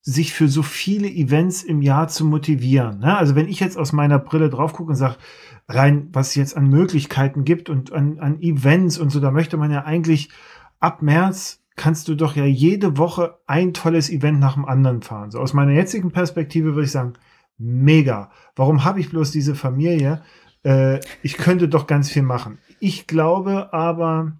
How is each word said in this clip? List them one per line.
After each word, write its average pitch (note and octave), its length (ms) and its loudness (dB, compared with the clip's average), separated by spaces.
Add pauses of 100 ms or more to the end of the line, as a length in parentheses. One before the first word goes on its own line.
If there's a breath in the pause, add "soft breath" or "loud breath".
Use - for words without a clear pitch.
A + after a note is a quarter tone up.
sich C#3+ 320 -2
für D#3 160 2
so C#3+ 140 0
viele G3+ 460 -4
Events D#3+ 540 0
im D#3+ 200 -2
Jahr C#3+ 260 2
zu D#3+ 160 -4
motivieren, C3 760 0
ne? E3+ 180 2
Also C#3+ 160 2
wenn D3+ 140 2
ich G3+ 120 -6
jetzt F#3 160 -4
aus D3 160 -4
meiner D3 260 2
Brille D#3 300 0
drauf C#3+ 240 -2
gucke E3 180 -10
und C#3+ 60 0
sag, B2 220 -2 (500 loud breath)
rein, D3 440 2
was C3+ 160 0
es - 80 -8
jetzt C#3 200 -2
an C#3 140 2
Möglichkeiten C#3 760 0
gibt E3+ 240 0
und C3+ 240 -6
an, D3+ 280 -2
an D3 200 -2
Events E3 560 2
und D3 140 -2
so, D3 100 0
da C#3 100 2
möchte D#3 280 0
man D3+ 120 -2
ja C#3+ 140 -4
eigentlich, D#3+ 460 0 (500 loud breath)
ab D#3+ 220 -2
März F3+ 600 0 (140)
kannst D#3+ 320 -2
du D#3 60 -2
doch D3 220 -2
ja C#3+ 80 0
jede D#3 520 2
Woche E3+ 500 -2
ein F3 280 0
tolles E3 340 0
Event D3 320 0
nach C3+ 140 2
dem C#3 100 -4
anderen C3 380 2
fahren. G#2 280 -12
So A2+ 100 -10
aus C3+ 120 -4
meiner C#3+ 200 2
jetzigen F3+ 380 0
Perspektive D#3+ 640 -2
würde D3 120 0
ich C#3 60 -4
sagen, B2 220 -4 (440 soft breath)
mega. B2+ 720 2 (260 soft breath)
Warum C#3 280 2
habe G3 160 0
ich C#3+ 100 -4
bloß D#3 200 -2
diese D3 240 -2
Familie? D3 680 -2 (400 soft breath)
Äh, C3+ 380 2 (220 loud breath)
ich C#3+ 140 -6
könnte F3 320 2
doch D3 180 0
ganz C#3+ 240 0
viel C#3+ 120 0
machen. B2+ 360 -4 (200)
Ich - 300 -4
glaube F#3 680 0
aber D#3+ 640 -2